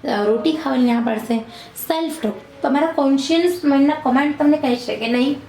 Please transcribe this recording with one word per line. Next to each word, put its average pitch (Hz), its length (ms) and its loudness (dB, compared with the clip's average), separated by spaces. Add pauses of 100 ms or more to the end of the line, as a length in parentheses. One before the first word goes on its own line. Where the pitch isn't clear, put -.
અ, 208 160 -2
રોટી 233 300 0
ખાવાની 254 380 0
ના 233 140 0
પાડશે. 226 340 -2 (480)
સેલ્ફ 320 340 -4
ટોક, 208 120 -2 (280)
તમારા 294 260 0
કોન્શિયસ 320 760 0
માઇન્ડના 285 300 4
કમાન્ડ 294 440 0
તમને 302 200 4
કહેશે 247 380 -2
કે 220 120 -6
નહીં 254 280 2 (140)